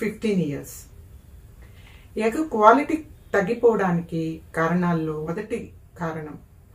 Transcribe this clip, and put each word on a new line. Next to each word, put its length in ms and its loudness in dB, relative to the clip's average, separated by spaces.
fifteen 380 -2
years. 220 -8
ఎగ్ 140 0
quality 440 6
తగ్గిపోవడానికి 840 2
కారణాల్లో 560 0
మొదటి 300 -6
కారణం 360 -8